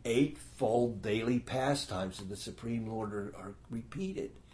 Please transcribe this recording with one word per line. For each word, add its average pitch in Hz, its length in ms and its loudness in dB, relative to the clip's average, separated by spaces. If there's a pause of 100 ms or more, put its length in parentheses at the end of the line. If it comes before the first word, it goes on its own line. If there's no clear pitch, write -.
eightfold 120 1000 2
daily 110 380 4
pastimes 131 800 0
of 98 80 -8
the 101 80 -6
Supreme 113 520 -4
Lord 110 260 -2
are, 104 240 -4
are 98 180 -10 (140)
repeated. 170 640 -4 (220)